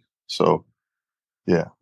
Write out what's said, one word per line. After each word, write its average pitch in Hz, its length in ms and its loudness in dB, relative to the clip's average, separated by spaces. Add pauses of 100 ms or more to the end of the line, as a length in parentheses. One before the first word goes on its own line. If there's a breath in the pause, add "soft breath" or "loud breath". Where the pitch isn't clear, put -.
(280)
So, - 360 0 (800)
yeah, 87 220 0 (160)